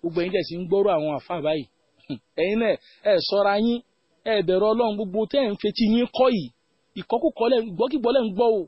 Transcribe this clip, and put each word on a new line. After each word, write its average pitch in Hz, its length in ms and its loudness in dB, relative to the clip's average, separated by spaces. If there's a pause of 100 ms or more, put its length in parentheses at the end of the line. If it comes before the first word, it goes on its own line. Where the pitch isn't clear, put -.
Gbogbo 170 160 -4
ẹ̀yin 180 120 -4
dẹ̀ 190 120 0
sì 165 100 -10
ń 175 100 -8
gbọ́rọ̀ 196 280 2
àwọn 156 220 0
àfáà 160 280 -8
báyìí. 151 220 -2 (440)
<laughs> 131 120 -8 (140)
Ẹ̀yin 196 240 -2
náà, 226 140 2 (280)
ẹ 208 180 2
ṣọ́ra 202 380 2
yín, 233 240 0 (460)
Ẹ 220 160 0
bẹ̀rù 185 240 2
Ọlọ́run, 220 280 2
gbogbo 208 300 -4
tẹ́ 277 180 -2
ẹ̀ 226 80 0
ń 202 60 -4
fetí 214 280 -2
yín 226 220 2
kọ́ 262 220 2
yìí, 196 180 0 (500)
ìkọ́kúkọ 254 500 -2
lẹ́ 254 120 4
ń, 226 60 0
ìgbọ́kígbọ́ 233 480 -2
lẹ́ 262 100 2
ń 220 80 -2
gbọ́ 220 180 2
o. 220 200 2